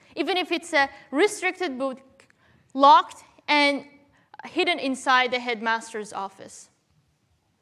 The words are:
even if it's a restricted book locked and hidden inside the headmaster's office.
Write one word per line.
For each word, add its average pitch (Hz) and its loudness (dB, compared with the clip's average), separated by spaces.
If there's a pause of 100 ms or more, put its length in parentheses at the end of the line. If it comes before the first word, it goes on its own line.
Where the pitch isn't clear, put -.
(140)
even 349 -4
if 359 -4
it's - -6
a 277 2 (200)
restricted 349 -2
book 262 -6 (760)
locked 294 6 (240)
and 285 2 (580)
hidden 330 -2
inside 254 0
the 247 -4
headmaster's 226 -6
office. - -14 (920)